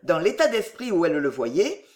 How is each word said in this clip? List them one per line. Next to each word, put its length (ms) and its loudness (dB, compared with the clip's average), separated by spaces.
dans 160 0
l'état 280 2
d'esprit 440 -4
où 140 2
elle 120 0
le 120 0
voyait, 560 -2